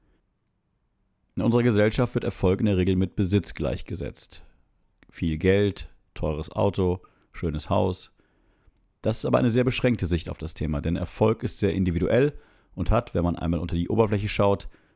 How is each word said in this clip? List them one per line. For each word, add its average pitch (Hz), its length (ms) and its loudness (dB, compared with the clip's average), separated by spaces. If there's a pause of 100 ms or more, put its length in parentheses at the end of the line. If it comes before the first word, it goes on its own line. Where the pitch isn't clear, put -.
(1400)
In - 60 -2
unserer 117 220 4
Gesellschaft 110 500 2
wird 120 120 -2
Erfolg 98 340 2
in 110 80 0
der 101 100 2
Regel 92 180 2
mit 92 200 -2
Besitz 98 400 0
gleichgesetzt. - 880 -8 (640)
Viel 78 300 -4
Geld, 98 500 2 (240)
teures 78 380 -4
Auto, 95 480 0 (320)
schönes 76 400 -4
Haus. 95 400 -2 (920)
Das 110 160 -2
ist - 80 -6
aber 123 140 2
eine 123 100 4
sehr 120 140 2
beschränkte 120 420 0
Sicht 82 240 0
auf - 80 -8
das 78 160 -10
Thema, 76 260 -2
denn 85 160 -2
Erfolg 107 460 0
ist - 160 -6
sehr 95 160 2
individuell 95 600 2 (420)
und - 160 0
hat, 117 240 0
wenn 87 80 0
man 85 120 0
einmal 85 240 -2
unter 85 160 -4
die 85 140 0
Oberfläche 104 400 2
schaut, 101 400 0 (260)